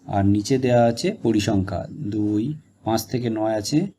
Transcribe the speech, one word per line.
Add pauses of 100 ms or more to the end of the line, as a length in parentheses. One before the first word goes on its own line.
আর
নিচে
দেয়া
আছে (140)
পরিসংখ্যা (300)
দুই, (380)
পাঁচ
থেকে
নয়
আছে (200)